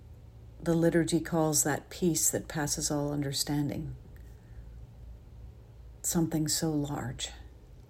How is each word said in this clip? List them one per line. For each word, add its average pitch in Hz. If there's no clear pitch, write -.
the 165
liturgy 165
calls 156
that -
peace -
that -
passes 151
all 147
understanding. 143
Something 160
so 165
large, 143